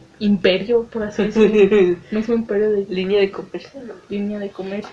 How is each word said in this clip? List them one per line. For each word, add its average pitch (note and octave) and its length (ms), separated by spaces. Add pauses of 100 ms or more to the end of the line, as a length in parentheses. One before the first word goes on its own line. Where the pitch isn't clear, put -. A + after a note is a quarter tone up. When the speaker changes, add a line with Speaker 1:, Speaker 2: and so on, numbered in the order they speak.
(200)
Speaker 1:
imperio, G#3 640
por A3 180
así G#3 200
decirlo, G3+ 840
Speaker 2:
<laughs> - 60
Speaker 1:
mismo A3 240
imperio G#3+ 360
de G3+ 160
Speaker 2:
Línea F#3+ 320
de G3 100
comercio, - 540
¿no? G#3+ 100 (140)
Speaker 1:
línea G#3 320
de G3 120
comercio, G3 420